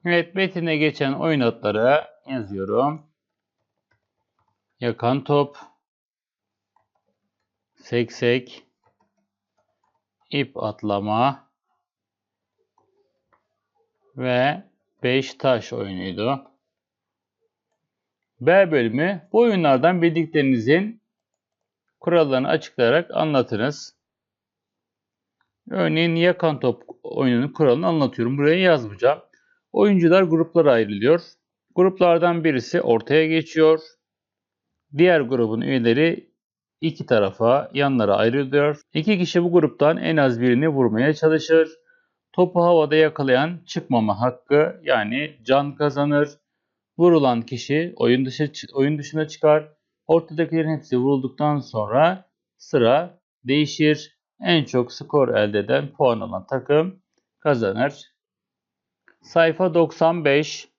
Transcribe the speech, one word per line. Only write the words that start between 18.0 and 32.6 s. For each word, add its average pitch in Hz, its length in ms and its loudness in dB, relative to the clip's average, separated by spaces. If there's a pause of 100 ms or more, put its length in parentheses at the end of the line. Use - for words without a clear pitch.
B 175 300 4
bölümü, 147 640 -2
bu 220 80 2
oyunlardan 170 600 2
bildiklerinizin 156 1000 0 (1000)
kurallarını 143 480 0
açıklayarak 156 640 0
anlatınız. 139 880 -4 (1700)
Örneğin 165 460 -2
yakan 165 440 0
top 123 220 -4 (200)
oyununun 131 500 -2
kuralını 143 340 2
anlatıyorum. 139 520 -2
Buraya 156 220 2
yazmayacağım. 131 600 0 (520)
Oyuncular 185 500 4
gruplara 165 500 2
ayrılıyor. 113 480 2 (540)
Gruplardan 175 720 2
birisi 143 380 -2